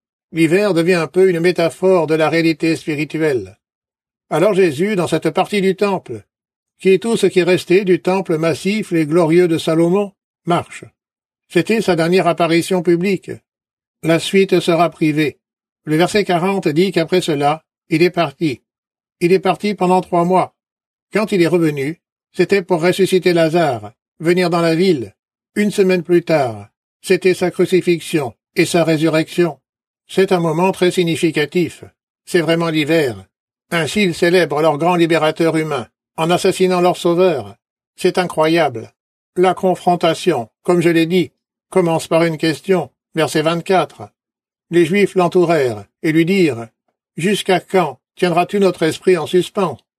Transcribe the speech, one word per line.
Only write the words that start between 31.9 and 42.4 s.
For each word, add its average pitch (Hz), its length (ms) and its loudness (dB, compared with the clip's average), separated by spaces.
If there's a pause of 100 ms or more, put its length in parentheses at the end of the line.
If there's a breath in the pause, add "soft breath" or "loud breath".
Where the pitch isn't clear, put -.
C'est 180 140 0
vraiment 165 300 0
l'hiver. 147 560 -2 (440)
Ainsi 170 320 -2
ils 175 120 0
célèbrent 170 460 2
leur 156 180 2
grand 175 180 0
libérateur 160 600 0
humain, 151 320 -4 (280)
en 165 140 -2
assassinant 185 500 0
leur 175 160 2
sauveur. 165 600 0 (400)
C'est 180 220 0
incroyable. 156 720 -2 (440)
La 180 180 2
confrontation, 170 920 -2 (140)
comme 175 180 0
je 165 100 2
l'ai 165 160 2
dit, 170 260 0 (380)
commence 165 380 0
par 165 160 2
une 160 120 -2
question, 160 540 -2 (240)